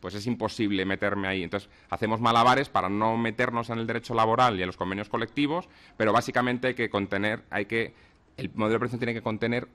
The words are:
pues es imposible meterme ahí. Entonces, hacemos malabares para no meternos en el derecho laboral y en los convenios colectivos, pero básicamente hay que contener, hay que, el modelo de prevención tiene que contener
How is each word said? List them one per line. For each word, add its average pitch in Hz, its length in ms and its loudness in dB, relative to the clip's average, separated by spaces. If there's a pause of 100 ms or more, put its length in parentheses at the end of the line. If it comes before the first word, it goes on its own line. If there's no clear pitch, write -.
pues 92 140 -10
es 101 120 -6
imposible 104 600 -2
meterme 98 420 -2
ahí. 95 140 -2
Entonces, 98 260 -6 (220)
hacemos 110 320 -2
malabares 120 480 6
para 92 180 2
no 110 300 2
meternos 117 500 -2
en 113 100 -4
el 113 80 -4
derecho 113 280 -4
laboral 113 440 4
y 92 40 0
en 90 60 -2
los 90 100 -10
convenios 95 320 -4
colectivos, 143 580 -2 (300)
pero 107 160 2
básicamente 123 540 2
hay 123 60 -2
que 117 140 -2
contener, 101 640 -2
hay 104 160 -2
que, 113 260 -4 (460)
el 90 160 -6
modelo 107 180 2
de 113 60 2
prevención 117 220 -2
tiene 117 140 -2
que 110 80 -8
contener 117 520 -2